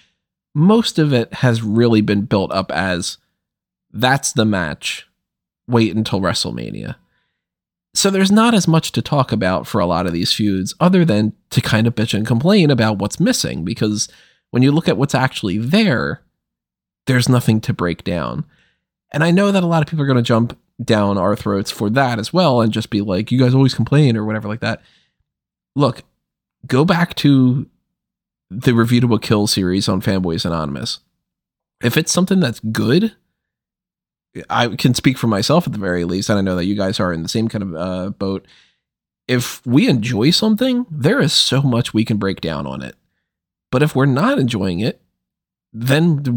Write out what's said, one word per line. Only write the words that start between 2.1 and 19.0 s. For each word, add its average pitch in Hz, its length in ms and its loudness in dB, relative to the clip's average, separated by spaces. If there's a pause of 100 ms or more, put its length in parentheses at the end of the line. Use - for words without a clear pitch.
built 101 300 -2
up 95 180 -4
as, 90 460 -4 (760)
"That's 127 420 -2
the 113 120 0
match." 92 640 -4 (600)
Wait 113 300 2
until 110 240 -2
WrestleMania. 58 760 -6 (1000)
So - 160 0
there's 190 220 2
not 226 220 4
as 196 120 0
much 160 260 2
to 113 100 -2
talk 139 300 -2
about 92 340 -2
for 110 140 -2
a 87 60 2
lot 87 200 0
of 87 60 -4
these 85 200 -2
feuds 98 480 -2
other 180 240 4
than 110 280 2 (180)
to - 100 -4
kind 113 260 0
of 117 80 0
bitch 107 180 -2
and 107 140 -2
complain 156 440 4
about 110 280 0
what's 101 220 -4
missing, 82 440 -2
because 104 440 -4 (420)
when 120 120 2
you 139 100 4
look 165 160 0
at 139 80 2
what's 135 180 0
actually 120 440 -2
there, 120 640 0 (840)
there's 123 220 2
nothing 117 340 2
to - 100 -4
break 87 320 -4
down. 73 400 -4 (680)